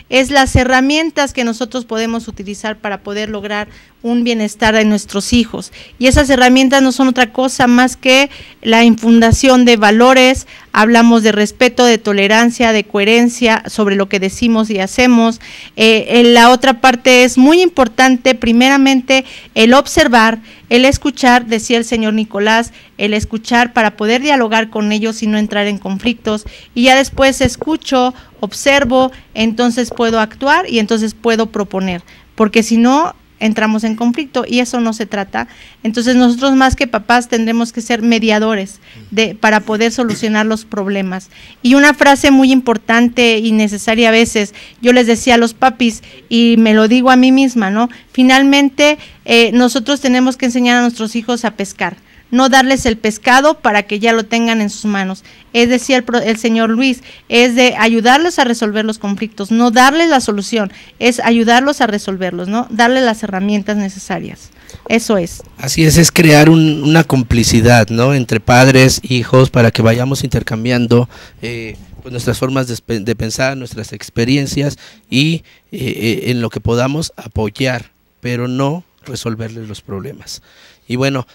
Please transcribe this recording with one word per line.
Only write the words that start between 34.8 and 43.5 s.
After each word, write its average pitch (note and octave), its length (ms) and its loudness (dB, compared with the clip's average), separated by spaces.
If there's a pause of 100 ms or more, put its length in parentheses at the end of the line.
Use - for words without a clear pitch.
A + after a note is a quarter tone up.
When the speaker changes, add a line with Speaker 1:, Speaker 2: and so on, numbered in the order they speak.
Speaker 1:
no A3+ 140 -2
se A3 100 -8
trata. G#3 440 -8 (340)
Entonces A#3 340 0
nosotros B3 380 2
más C4 220 2
que C#4 100 -4
papás A#3+ 420 -2
tendremos A#3 440 -2
que A#3 100 -10
ser A#3 180 -4
mediadores A3 800 -2 (300)
de, G#3 240 -2
para G#3+ 260 2
poder A3 320 -4
solucionar G#3+ 540 -2
los A3 180 -4
problemas. F#3+ 640 -6 (320)
Y B3 140 2
una C#4+ 180 6
frase C#4 380 2
muy C4 220 4
importante A#3 840 0
y A3 140 -2